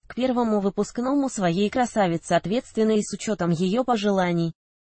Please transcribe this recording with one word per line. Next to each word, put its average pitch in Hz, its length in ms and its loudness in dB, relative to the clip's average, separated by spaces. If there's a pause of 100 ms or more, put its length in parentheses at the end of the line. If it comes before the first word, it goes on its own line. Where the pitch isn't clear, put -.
к - 80 -18
первому 233 440 0
выпускному 240 680 -2
своей 190 400 0
красавицы 196 640 0
ответственно 220 580 0
и 214 100 2
с - 120 -8
учетом 190 380 -2
ее 185 320 0
пожеланий. 190 720 0 (320)